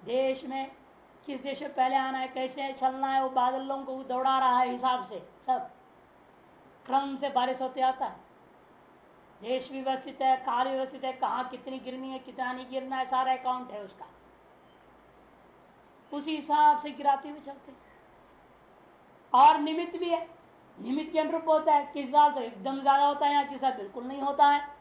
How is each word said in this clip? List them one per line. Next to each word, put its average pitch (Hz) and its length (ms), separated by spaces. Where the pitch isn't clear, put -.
देश 262 400
में 269 260
किस 269 160
देश 277 200
में 302 120
पहले 262 220
आना 262 220
है, 262 100
कैसे 262 460
चलना 262 340
है, 269 160
वो 262 60
बादलों 269 540
को 262 200
दौड़ा 262 360
रहा 254 200
है 254 100
हिसाब 247 360
से, 190 240
सब 254 240
क्रम 269 320
से 277 120
बारिश 254 320
होते 262 200
आता 254 240
है। - 100
देश 254 300
भी 269 100
व्यवस्थित 262 400
है, 262 160
काल 262 300
व्यवस्थित 269 360
है, 262 100
कहाँ 254 360
कितनी 262 300
गिरनी 262 300
है, 262 100
कितना 262 320
नहीं 254 180
गिरना 262 260
है, 262 100
सारा 254 280
अकाउंट 254 380
है 202 120
उसका, - 220
उसी 302 180
हिसाब 294 440
से 302 120
गिराते 277 380
हुए 302 100
चलते 277 320
हैं। 262 60
और 294 240
निमित्त 320 400
भी 349 120
है, 339 260
निमित्त 269 320
के 311 80
अनुरूप 320 280
होता 311 260
है, 285 200
किस 269 160
साल 294 220
तो 277 100
एकदम 240 400
ज्यादा 277 240
होता 285 200
है, 285 60
यहाँ 285 160
किस 277 140
साल 262 120
बिल्कुल 214 300
नहीं 269 180
होता 285 260
है। 285 200